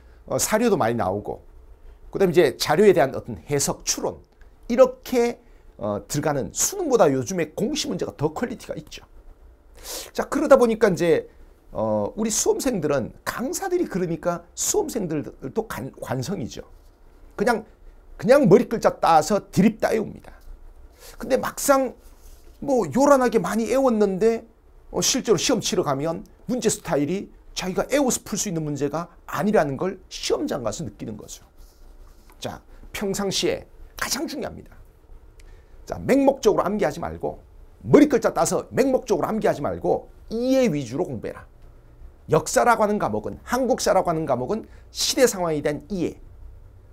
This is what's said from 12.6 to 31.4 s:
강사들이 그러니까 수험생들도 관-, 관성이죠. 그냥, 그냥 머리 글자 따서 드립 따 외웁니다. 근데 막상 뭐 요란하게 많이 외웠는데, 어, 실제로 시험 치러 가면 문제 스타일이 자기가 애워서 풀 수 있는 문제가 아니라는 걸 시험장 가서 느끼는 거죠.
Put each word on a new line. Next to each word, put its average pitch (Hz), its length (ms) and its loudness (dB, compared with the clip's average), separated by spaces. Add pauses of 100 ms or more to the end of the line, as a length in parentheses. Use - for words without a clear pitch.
강사들이 359 640 -4
그러니까 170 580 -4 (100)
수험생들도 202 1120 -4
관-, - 340 -10
관성이죠. 131 640 -6 (720)
그냥, 214 320 -2 (500)
그냥 262 320 6
머리 220 180 8
글자 - 320 0
따서 165 520 4
드립 214 280 4
따 - 120 -2
외웁니다. - 420 -6 (880)
근데 247 180 0
막상 - 600 0 (640)
뭐 247 260 0 (100)
요란하게 254 440 6
많이 208 260 -2
외웠는데, 220 800 2 (440)
어, 180 120 -4
실제로 220 340 0
시험 226 240 0
치러 180 220 -2
가면 143 420 -4 (220)
문제 233 240 0
스타일이 165 600 -2 (220)
자기가 185 400 -4
애워서 262 320 0
풀 208 140 -8
수 - 100 -6
있는 160 160 -4
문제가 147 460 -4 (160)
아니라는 165 500 0
걸 185 320 -4
시험장 285 540 -4
가서 113 220 -6
느끼는 120 340 -12
거죠. - 260 -20 (920)